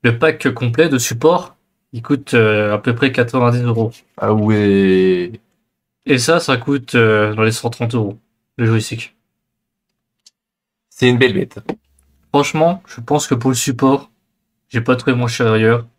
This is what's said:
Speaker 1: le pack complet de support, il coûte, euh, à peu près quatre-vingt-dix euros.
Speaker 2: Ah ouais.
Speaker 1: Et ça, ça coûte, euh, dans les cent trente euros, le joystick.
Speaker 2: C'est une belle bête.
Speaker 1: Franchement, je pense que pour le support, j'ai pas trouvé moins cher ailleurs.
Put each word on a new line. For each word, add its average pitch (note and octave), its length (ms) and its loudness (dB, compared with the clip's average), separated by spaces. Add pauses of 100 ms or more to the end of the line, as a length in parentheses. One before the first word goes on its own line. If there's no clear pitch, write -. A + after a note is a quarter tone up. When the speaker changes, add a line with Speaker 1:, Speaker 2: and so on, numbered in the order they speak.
Speaker 1:
le A#2 160 0
pack D#3 340 0
complet B2+ 360 0
de C#3 100 0
support, D#3 580 0 (360)
il A#2 100 -12
coûte, C3 320 -4
euh, G#2+ 400 2
à G#2 40 -4
peu A#2+ 160 -2
près C3 180 0
quatre-vingt-dix B2 500 0
euros. A2+ 280 0 (280)
Speaker 2:
Ah G#2+ 160 0
ouais. G2 1000 2 (760)
Speaker 1:
Et C3+ 120 2
ça, D#3+ 220 2
ça C3+ 180 -2
coûte, C3+ 360 -4
euh, G#2+ 400 2
dans A2 80 -2
les A2+ 100 2
cent A#2 180 -6
trente A#2 240 -6
euros, G#2+ 240 -4 (400)
le A#2+ 80 0
joystick. A2+ 480 -4 (1800)
Speaker 2:
C'est - 180 0
une B2 100 2
belle B2 140 4
bête. - 260 -6 (720)
Speaker 1:
Franchement, D#3+ 540 0
je - 140 -20
pense C#3+ 260 -4
que - 80 0
pour B2 160 -2
le B2 60 -2
support, C3+ 540 -2 (580)
j'ai A#2+ 120 -4
pas B2 160 0
trouvé B2 200 -2
moins B2 120 -2
cher A#2 240 0
ailleurs. A2+ 340 2 (120)